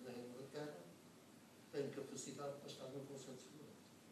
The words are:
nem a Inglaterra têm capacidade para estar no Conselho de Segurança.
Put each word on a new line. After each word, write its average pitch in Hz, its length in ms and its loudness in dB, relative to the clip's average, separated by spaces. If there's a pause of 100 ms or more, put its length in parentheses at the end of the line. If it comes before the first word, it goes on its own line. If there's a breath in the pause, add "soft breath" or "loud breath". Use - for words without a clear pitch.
nem 117 120 2
a 123 120 2
Inglaterra 147 520 0 (920)
têm 139 200 8
capacidade 139 680 2
para - 100 -4
estar - 200 0
no 139 180 2
Conselho 127 320 -2
de - 60 -6
Segurança. 147 420 -8 (260)